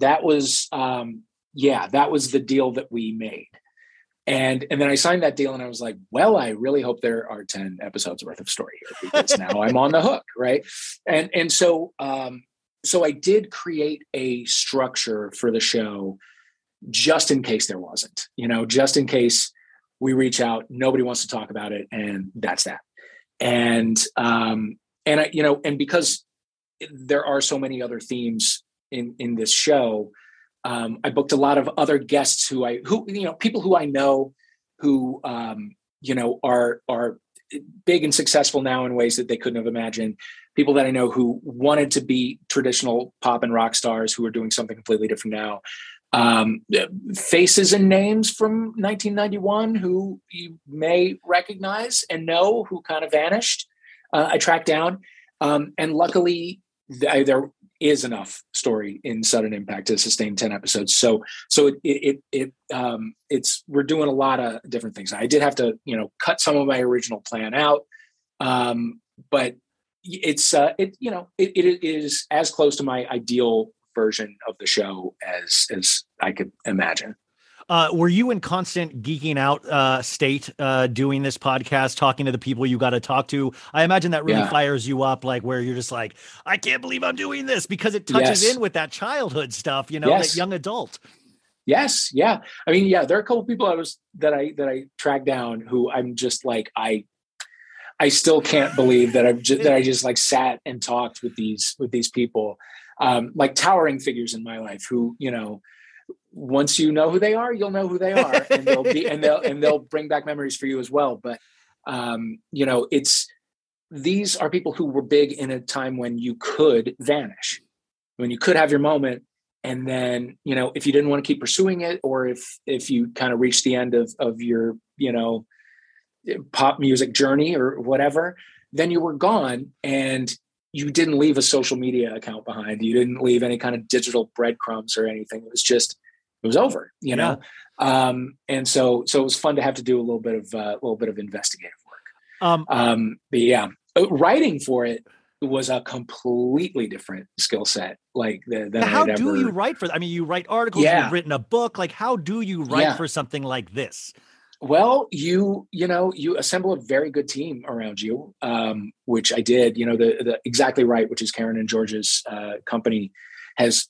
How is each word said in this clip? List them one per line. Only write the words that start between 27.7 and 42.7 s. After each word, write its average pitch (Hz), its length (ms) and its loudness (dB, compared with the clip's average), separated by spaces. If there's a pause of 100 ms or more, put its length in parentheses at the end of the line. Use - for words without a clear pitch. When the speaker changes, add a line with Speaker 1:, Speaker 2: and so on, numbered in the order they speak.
Speaker 1:
other 120 180 -8
themes 117 600 -4 (280)
in, 120 280 -8
in 120 160 -4
this 110 180 -2
show, 117 600 2 (520)
um, 117 400 -6
I 143 60 0
booked 139 220 0
a 147 40 4
lot 139 220 4
of 135 180 0
other 147 220 2
guests 139 500 0
who 127 160 -2
I, 120 200 -4
who, 220 240 -2
you 196 140 -6
know, 165 120 -4
people 226 260 -2
who 180 160 4
I 156 100 0
know 135 480 0 (440)
who, 135 460 0
um, 113 500 -8 (260)
you 131 140 -4
know, 120 280 -2
are, 123 460 2
are 117 300 -2 (680)
big 175 180 4
and 147 100 0
successful 143 480 2
now 127 220 0
in 123 100 -4
ways 120 220 2
that 123 100 -2
they 120 100 -2
couldn't 120 200 -4
have 113 100 -4
imagined. 113 500 -4 (380)
People 143 200 4
that 135 120 6
I 131 40 0
know 123 200 2
who 120 320 0
wanted 143 500 2
to 139 80 2
be 127 380 2 (100)
traditional 123 720 0